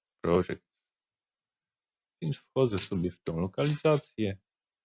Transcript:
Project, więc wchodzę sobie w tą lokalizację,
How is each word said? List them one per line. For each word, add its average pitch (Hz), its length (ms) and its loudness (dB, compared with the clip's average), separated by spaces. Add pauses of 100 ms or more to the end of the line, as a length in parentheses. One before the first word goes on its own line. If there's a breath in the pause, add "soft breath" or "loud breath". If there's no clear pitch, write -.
(240)
Project, - 480 0 (1500)
więc 156 160 -4
wchodzę 120 400 0
sobie 90 340 -4
w - 120 -18
tą 82 160 -6
lokalizację, 139 1000 0 (460)